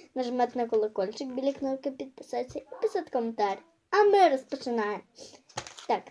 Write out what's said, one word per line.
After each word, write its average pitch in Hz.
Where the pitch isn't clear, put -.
нажимати 247
на 240
колокольчик 214
біля 262
кнопки 269
підписатися 262
і -
писати 403
коментар. 233
А 415
ми 392
розпочинаємо. 240
Так, 202